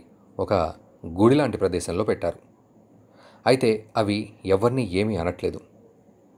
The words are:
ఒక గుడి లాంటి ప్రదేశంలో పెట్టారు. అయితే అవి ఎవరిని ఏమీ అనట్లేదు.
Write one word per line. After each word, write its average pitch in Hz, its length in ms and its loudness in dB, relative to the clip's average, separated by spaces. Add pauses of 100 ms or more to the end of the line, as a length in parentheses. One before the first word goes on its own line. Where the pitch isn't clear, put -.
(400)
ఒక 98 140 -2 (520)
గుడి 101 300 4
లాంటి 131 220 0
ప్రదేశంలో 90 460 -2
పెట్టారు. 98 360 -4 (1080)
అయితే 117 380 2 (120)
అవి 104 360 -2 (120)
ఎవరిని 107 460 0
ఏమీ 101 240 0
అనట్లేదు. 87 440 -4 (800)